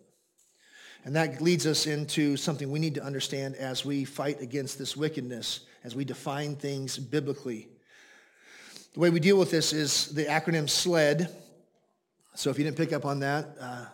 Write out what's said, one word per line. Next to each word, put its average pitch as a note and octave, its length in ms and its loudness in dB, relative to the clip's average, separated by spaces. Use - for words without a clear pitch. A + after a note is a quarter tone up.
And C#3 120 -2
that D3+ 260 0
leads E3+ 240 4
us D3+ 200 2
into D3 500 2
something C#3 340 -2
we D3 80 -2
need D#3+ 160 0
to C#3+ 80 -4
understand C3+ 540 -4
as C3 280 -4
we C#3 200 0
fight C#3+ 360 -4
against C3+ 380 -6
this C3+ 180 -6
wickedness, C3+ 640 -4
as A#2+ 100 -12
we C#3 100 -2
define C#3+ 520 -6
things C#3 420 -6
biblically. C3 680 -4
The - 40 -14
way E3+ 120 6
we E3+ 100 4
deal G3 160 8
with F3+ 160 6
this D#3 200 2
is D3+ 360 0
the D3 160 -2
acronym D#3 440 2
sled. D#3+ 640 4
So - 160 -2
if B2+ 80 -2
you D3 60 4
didn't D3+ 120 -2
pick D#3+ 160 0
up C#3+ 120 -2
on C#3 160 -2
that, D3 400 0
uh, B2 340 -10